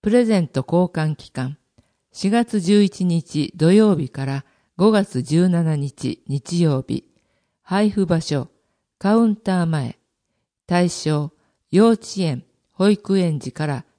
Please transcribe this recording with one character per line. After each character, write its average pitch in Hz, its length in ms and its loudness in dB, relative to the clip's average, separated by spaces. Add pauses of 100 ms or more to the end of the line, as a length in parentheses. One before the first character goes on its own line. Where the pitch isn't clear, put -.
プ 208 100 -2
レ 240 140 4
ゼ 220 160 2
ン 160 80 -2
ト 131 180 -4
交 180 180 0
換 156 320 -4
期 - 140 -20
間。 131 280 -8 (520)
四 - 200 -4
月 233 300 0
十 202 220 4
一 180 220 -2
日 160 520 -2
土 165 160 4
曜 208 240 4
日 135 140 -6
か 135 160 -8
ら 139 180 -6 (320)
五 202 140 4
月 202 320 0
十 175 260 2
七 165 280 0
日 139 500 -8
日 139 340 -4
曜 143 260 0
日。 - 180 -6 (580)
配 208 280 0
布 196 160 -2
場 165 140 0
所、 143 280 -4 (500)
カ 202 180 2
ウ 233 120 4
ン 208 80 0
タ 185 260 -2
ー 165 40 0
前。 151 320 -4 (680)
対 175 220 2
象、 151 440 -4 (380)
幼 214 200 4
稚 220 120 0 (160)
園、 151 260 -4 (280)
保 196 180 2
育 196 280 0
園 165 200 -2
児 127 140 -10
か 156 140 -6
ら 143 180 -6 (140)